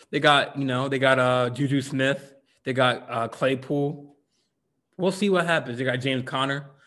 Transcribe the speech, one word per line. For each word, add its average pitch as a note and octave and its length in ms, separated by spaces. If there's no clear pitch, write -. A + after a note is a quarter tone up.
They D3+ 80
got, C#3+ 380
you C#3 80
know, C3 240
they C3 100
got, C3 200
uh, B2+ 300
Juju C3+ 320
Smith. C3+ 520
They C3 100
got, B2+ 360
uh, A#2 180
Claypool. C#3 880
We'll F#3 140
see F#3+ 180
what F3 160
happens. C3+ 320
They C3 60
got B2+ 140
James C3 280
Conner. C#3 460